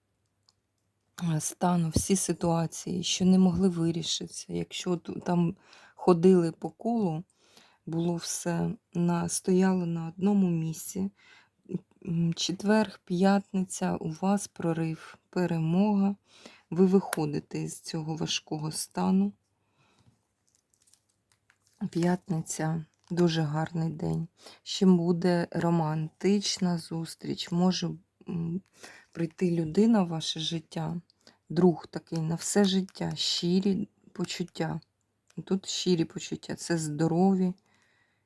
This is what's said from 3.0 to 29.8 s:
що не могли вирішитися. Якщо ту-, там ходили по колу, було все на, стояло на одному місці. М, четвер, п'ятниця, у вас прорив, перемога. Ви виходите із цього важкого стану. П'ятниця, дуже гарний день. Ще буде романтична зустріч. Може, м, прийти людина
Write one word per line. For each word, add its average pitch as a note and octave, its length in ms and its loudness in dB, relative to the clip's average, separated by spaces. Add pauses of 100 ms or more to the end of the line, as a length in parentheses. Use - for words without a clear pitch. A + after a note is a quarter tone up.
що - 220 -2
не F#3 140 6
могли F#3 300 4
вирішитися. E3+ 840 -4
Якщо E3+ 440 -4
ту-, - 240 -10
там F3 360 0 (380)
ходили F3 580 6
по - 180 -10
колу, G3 540 -2 (600)
було E3+ 300 0
все E3+ 540 -4 (240)
на, F3 340 0
стояло F#3 580 2
на E3 220 -4
одному F#3+ 420 2
місці. E3 600 -4 (960)
М, E3+ 280 0
четвер, G3+ 680 0
п'ятниця, F#3+ 920 0
у - 140 -6
вас F#3+ 380 -2
прорив, D#3+ 720 -4 (120)
перемога. F3+ 840 2 (540)
Ви F3+ 160 4
виходите D#3 760 0
із D#3 180 -8
цього D#3+ 360 -6
важкого D#3 560 -4
стану. F#3+ 600 0 (2500)
П'ятниця, E3 960 -2 (260)
дуже E3 320 2
гарний D#3+ 480 -2
день. D#3+ 380 -4 (340)
Ще - 240 0
буде F3 640 4
романтична E3+ 1300 0
зустріч. E3 720 -8
Може, F3 400 2 (380)
м, E3 320 -4 (520)
прийти E3 380 -4
людина F3+ 520 4